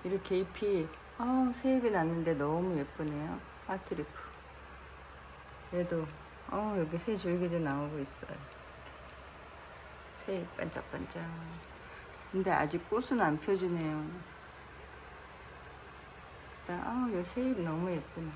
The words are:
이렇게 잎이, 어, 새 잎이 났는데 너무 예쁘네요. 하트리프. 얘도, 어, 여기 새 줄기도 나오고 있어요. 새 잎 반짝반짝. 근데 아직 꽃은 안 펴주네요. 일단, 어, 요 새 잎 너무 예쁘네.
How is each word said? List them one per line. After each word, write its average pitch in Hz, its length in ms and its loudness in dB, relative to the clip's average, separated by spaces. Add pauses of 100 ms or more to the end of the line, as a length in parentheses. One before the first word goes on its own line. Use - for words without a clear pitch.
이렇게 190 360 2
잎이, 185 480 2 (320)
어, 254 340 6
새 262 240 6
잎이 240 140 6
났는데 165 420 6
너무 160 440 4
예쁘네요. 151 640 -2 (280)
하트리프. 180 540 -2 (1500)
얘도, 175 320 2 (440)
어, 208 280 0
여기 165 200 2
새 214 180 2
줄기도 175 440 2
나오고 147 400 0
있어요. - 380 -6 (1800)
새 196 260 -2
잎 175 180 -6
반짝반짝. - 680 -2 (1080)
근데 190 200 4
아직 151 380 4
꽃은 240 320 4
안 156 180 8
펴주네요. 170 680 2 (2500)
일단, 175 260 -4
어, 247 260 2
요 175 100 4
새 208 180 0
잎 254 180 4
너무 170 320 2
예쁘네. 165 440 -2